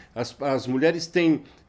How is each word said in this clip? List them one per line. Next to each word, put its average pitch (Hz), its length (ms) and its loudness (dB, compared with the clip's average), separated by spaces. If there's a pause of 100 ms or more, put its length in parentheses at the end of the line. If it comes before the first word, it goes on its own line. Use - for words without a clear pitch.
(140)
as, - 280 -8
as 135 220 -2
mulheres 156 440 0
têm, 165 340 2 (260)